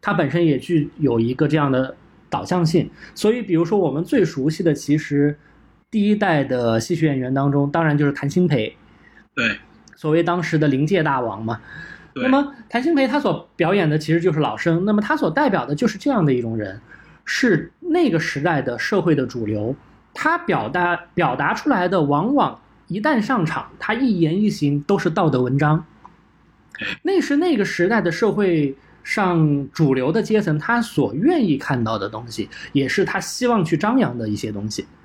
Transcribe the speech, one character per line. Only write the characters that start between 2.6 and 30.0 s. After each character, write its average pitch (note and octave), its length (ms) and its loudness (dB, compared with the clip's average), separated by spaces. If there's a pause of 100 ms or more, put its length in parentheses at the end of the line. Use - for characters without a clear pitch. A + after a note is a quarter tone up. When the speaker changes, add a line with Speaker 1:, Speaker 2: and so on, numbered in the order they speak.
Speaker 1:
性。 D#3+ 240 0 (260)
所 G#3 160 0
以 B3 100 0
比 F#3+ 120 -4
如 E3 100 2
说 G3+ 160 0
我 E3+ 100 2
们 C#3+ 140 -4
最 G3+ 220 2
熟 C#3 240 -2
悉 D#3 120 -6
的， E3 120 2
其 D3 240 0
实 D3 420 0 (500)
第 G#3 200 0
一 G#3 40 4
代 F#3 300 2
的 A#2+ 380 0
戏 F3 120 -4
曲 D#3 120 0
演 C#3+ 120 2
员 B2+ 160 -2
当 C#3 160 2
中， C#3+ 220 2
当 E3 140 0
然 D3 120 2
就 D3 80 2
是 C#3+ 60 2
谭 C#3+ 180 -4
鑫 F3+ 160 2
培。 C3+ 300 0 (580)
Speaker 2:
对。 A2+ 240 -2 (380)
Speaker 1:
所 D#3 160 -2
谓 E3 100 4
当 E3+ 220 0
时 D#3+ 160 -2
的 D3+ 80 2
“临 C3+ 180 2
界 F3 160 2
大 C#3 200 0
王” G#2+ 200 -6
嘛。 A2 200 -6 (520)
Speaker 2:
对。 B3+ 100 -6
Speaker 1:
那 B3+ 40 2
么 C#4+ 260 2 (140)
谭 A#3+ 160 -2
鑫 E4 100 2
培 C4+ 140 4
他 B3 100 0
所 F#3+ 380 -2
表 E3+ 180 2
演 F3+ 160 2
的 D3+ 80 2
其 D3+ 160 -2
实 E3+ 60 4
就 E3+ 140 2
是 D3+ 80 0
老 A2+ 160 0
生， E3+ 260 0
那 G#3 80 2
么 G#3 100 2
他 D4 140 0
所 G#3+ 160 0
代 C#4 180 2
表 D#3+ 160 0
的 C#3 80 -4
就 F#3 140 0
是 G#3+ 100 -4
这 C#4+ 140 -2
样 G#3 140 2
的 C#3 80 4
一 B2 80 0
种 A2+ 160 -4
人， G#2 240 -8 (420)
是 E3 560 0
那 E4+ 300 2
个 E3 100 0
时 C#3+ 220 -6
代 D#3 200 0
的 B2 160 -4
社 F#3+ 240 -2
会 E3 140 2
的 C3+ 100 0
主 A#2 200 -6
流。 G#2+ 280 -4 (400)
他 E4 240 0
表 D#3+ 300 -2
达， F3 300 0 (160)
表 C3+ 240 0
达 D3 160 0
出 - 160 -4
来 F#3 180 2
的 F3+ 140 0
往 D3+ 340 0
往 F3 240 0 (280)
一 F3+ 120 -6
旦 A#3+ 220 2
上 G#3+ 240 0
场， - 240 -6 (100)
他 - 140 -4
一 A#3 260 0
言 E3 220 2
一 G#3+ 80 2
行 C#3+ 320 -2
都 G3+ 180 0
是 F3 100 0
道 D#3+ 200 0
德 C3 120 0
文 B2+ 160 0
章。 D3+ 280 2 (920)
Speaker 2:
对。 - 100 -10 (160)
Speaker 1:
那 F4+ 180 2
是 C#4+ 160 0
那 E4 180 2
个 G#3 80 2
时 F3 240 0
代 A3 140 2
的 E3+ 100 0
社 G#3 180 0
会 D#3+ 460 0 (300)
上 D#3 680 2
主 C#3+ 220 2
流 C3 180 0